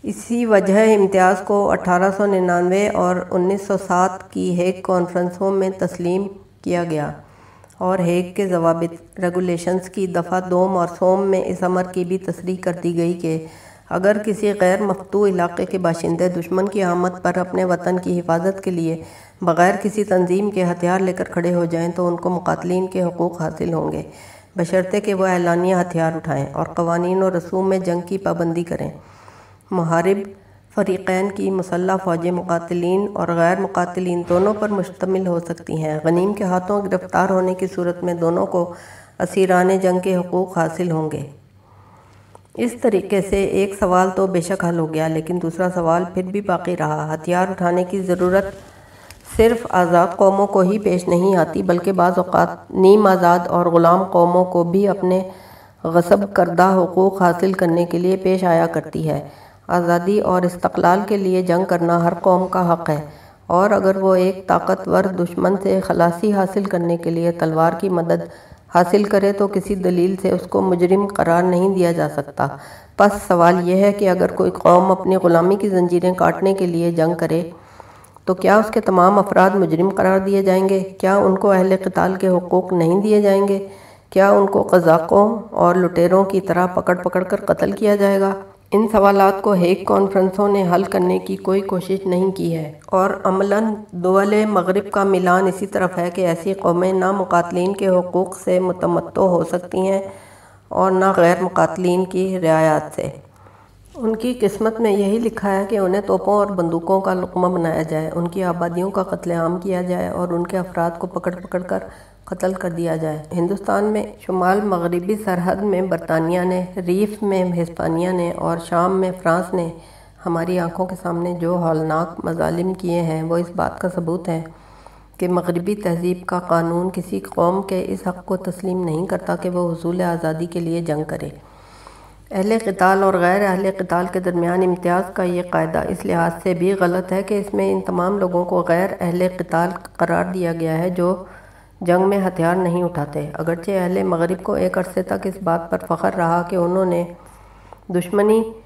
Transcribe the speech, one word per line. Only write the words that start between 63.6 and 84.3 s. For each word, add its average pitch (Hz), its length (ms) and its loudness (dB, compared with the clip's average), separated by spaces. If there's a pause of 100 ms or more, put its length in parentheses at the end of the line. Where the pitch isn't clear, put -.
اگر 190 260 2
وہ 190 180 2
ایک 185 320 0
طاقتور 180 560 0
دشمن 175 600 -2
سے 190 160 2
خلاصی 175 540 0
حاصل 196 300 0
کرنے 170 340 0
کے 165 120 -4
لیے 170 220 0
تلوار 165 480 0
کی 196 100 -2
مدد 170 340 0 (520)
حاصل 180 280 4
کرے 202 300 2
تو 202 140 0
کسی 196 280 -4
دلیل 180 460 0
سے 190 100 0
اس 180 180 -2
کو 196 120 2
مجرم 190 460 2
قرار 175 360 2
نہیں 180 260 2
دیا 180 220 2
جا 160 180 0
سکتا۔ 147 380 -4 (500)
پس 202 300 4
سوال 175 420 4
یہ 185 60 2
ہے 202 180 4
کہ 202 160 2
اگر 180 220 2
کوئی 180 200 0
قوم 180 400 6
اپنی 185 240 2
غلامی 175 400 4
کی 202 140 -2
زنجیریں 180 440 2
کاٹنے 180 400 2
کے 190 120 0
لیے 170 260 0
جنگ 165 220 2
کرے 165 360 -2 (760)
تو 185 80 0
کیا 190 240 4
اس 220 160 4
کے 214 80 2
تمام 190 380 4
افراد 190 360 4
مجرم 175 340 2
قرار 190 300 2
دیے 196 240 0
جائیں 190 260 2
گے؟ 190 100 2
کیا 190 380 0
ان 190 200 4
کو 202 140 4
اہل 190 320 4
قتال 180 320 0
کے 185 120 -2
حقوق 180 460 0
نہیں 175 280 2
دیے 208 200 4
جائیں 196 260 4
گے؟ 196 200 -2 (420)
کیا 196 220 4